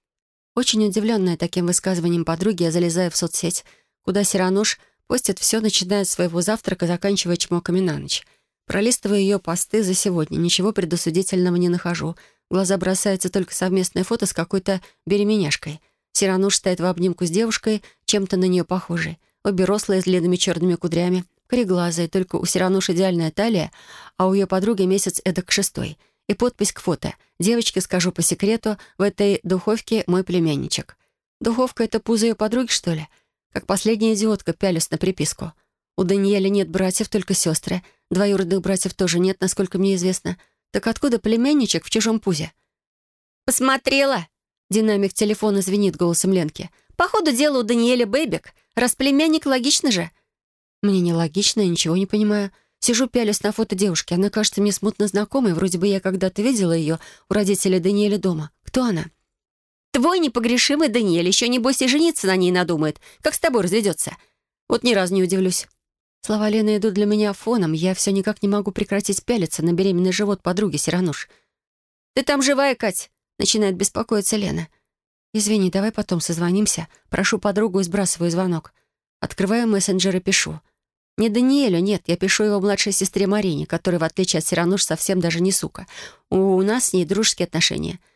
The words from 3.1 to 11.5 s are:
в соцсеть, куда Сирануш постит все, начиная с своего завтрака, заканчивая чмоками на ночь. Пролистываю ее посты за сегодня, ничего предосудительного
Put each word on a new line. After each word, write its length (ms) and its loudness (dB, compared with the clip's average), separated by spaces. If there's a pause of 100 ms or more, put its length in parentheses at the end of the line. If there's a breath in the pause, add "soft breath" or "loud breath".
в 40 -10
соцсеть, 480 -4 (400 soft breath)
куда 200 0
Сирануш 560 0 (280 soft breath)
постит 320 -2
все, 220 0
начиная 440 0
с 40 -4
своего 320 -2
завтрака, 460 -2
заканчивая 500 -2
чмоками 420 -2
на 200 -2
ночь. 260 -8 (400 soft breath)
Пролистываю 560 0
ее 180 2
посты 440 -2
за 100 0
сегодня, 440 -2
ничего 360 0
предосудительного 800 0